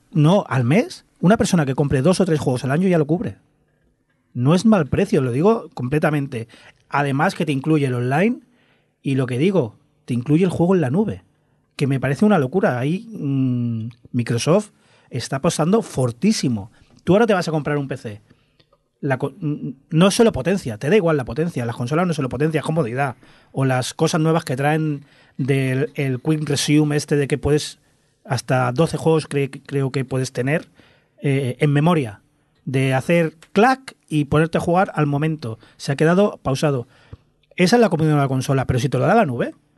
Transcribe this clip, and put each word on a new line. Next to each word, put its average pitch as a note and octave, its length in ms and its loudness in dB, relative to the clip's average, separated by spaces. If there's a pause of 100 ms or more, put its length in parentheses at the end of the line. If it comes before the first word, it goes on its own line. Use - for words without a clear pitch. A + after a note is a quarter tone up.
(120)
no, E3 380 4
al B2+ 140 0
mes, G#3 420 0 (140)
una G3+ 180 4
persona F3 300 0
que C3 80 -2
compre C#3+ 260 0
dos D3 180 2
o F#3+ 60 2
tres D#3 140 0
juegos B2 240 -2
al B2+ 80 -2
año F3+ 160 0
ya F3 100 2
lo D3+ 80 2
cubre. D3+ 320 -4 (960)
No C3 220 4
es F#3 100 2
mal G3+ 220 4
precio, E3 340 0
lo B2+ 100 -2
digo F#3+ 440 0
completamente. C#3 720 -2 (420)
Además C#3+ 460 0
que F3 100 -4
te D3+ 60 -2
incluye C#3+ 340 0
el B2+ 80 -2
online C#3+ 460 0 (640)
y C#3 100 -2
lo C3 140 0
que B2 100 -6
digo, D#3 380 0 (300)
te B2+ 100 -4
incluye D3 300 2
el F3+ 40 2
juego E3+ 240 0
en F3+ 80 2
la C3 80 0
nube, D#3+ 340 -2 (520)
que D3+ 100 -2
me C3 140 0
parece C3+ 260 0
una G#3 140 4
locura. C3+ 400 0
Ahí, F3 280 -4
mm, B2+ 840 -2 (240)
Microsoft B2 580 0 (400)
está C3 240 -6
apostando E3+ 480 0
fortísimo. B2 880 -2 (320)
Tú E3+ 100 2
ahora A3 140 4
te G#3 80 2
vas F3 120 -2
a E3 40 -4
comprar D3 260 -2
un C#3+ 100 -4
P C3+ 100 -8
C. G#2 240 -14 (800)
La C3 200 -2
co-, C#3 200 -4
n-, D3+ 360 -6 (160)
no E3 160 6
es F#3+ 80 2
solo A3+ 160 4
potencia, C#3 480 -4
te C#3 100 -4
da G3 60 4
igual E3 220 2
la C3 80 -2
potencia, B2 420 -4
las A#2 80 -6
consolas D#3 320 -2
no F3 40 0
es D3+ 40 -4
solo E3 140 -4
potencia, D3+ 320 -2
es - 40 -8
comodidad. C3+ 500 -2 (360)
O C3+ 120 -2
las B2+ 300 0
cosas D#3+ 260 0
nuevas D#3+ 240 0
que C#3 120 -6
traen D3 500 -2 (320)
del C3+ 560 0
el C3 260 -4
Quick D#3 300 -2
Resume D3 460 2
este D3 200 -2
de C#3+ 120 0
que C#3+ 100 -2
puedes, D3 400 -2 (480)
hasta B2+ 460 -2
doce D3+ 260 0
juegos D#3+ 320 0
cre-, C#3 380 -4
creo C3+ 240 -2
que C3+ 120 -2
puedes C3 280 -4
tener, C3+ 360 -2 (540)
eh, C3+ 380 -2
en D3 120 2
memoria. C#3+ 500 0 (440)
De C3+ 300 0
hacer E3 380 0 (200)
clac C4 420 2 (140)
y D3+ 160 0
ponerte D#3+ 320 2
a E3 40 -2
jugar F#3 340 2
al D3+ 100 0
momento. C#3+ 540 -4 (180)
Se - 140 -6
ha C#3 40 -2
quedado F3+ 460 2
pausado. C#3 460 -2 (680)
Esa F3+ 200 2
es B3 60 6
la G#3 80 4
comodidad D#3 260 2
de D3 60 2
la C#3 60 0
consola, C3+ 380 -2
pero B2+ 140 0
si B2+ 100 -2
te B2+ 80 -2
lo B2+ 80 0
da E3 100 2
la A3+ 120 4
nube, D3 260 -4 (240)